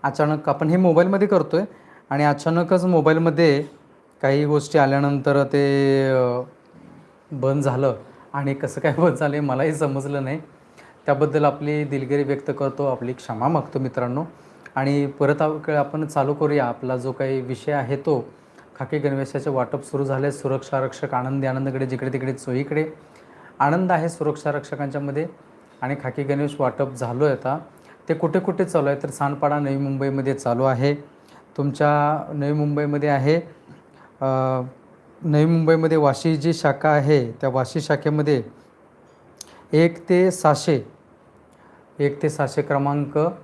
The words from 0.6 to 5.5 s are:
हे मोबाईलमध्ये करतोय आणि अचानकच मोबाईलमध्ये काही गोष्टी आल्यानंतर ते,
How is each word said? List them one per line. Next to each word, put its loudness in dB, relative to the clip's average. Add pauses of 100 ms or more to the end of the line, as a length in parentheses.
हे 4
मोबाईलमध्ये 4
करतोय 2 (460)
आणि 0
अचानकच 2
मोबाईलमध्ये 4 (580)
काही 2
गोष्टी 2
आल्यानंतर 4
ते, 2 (460)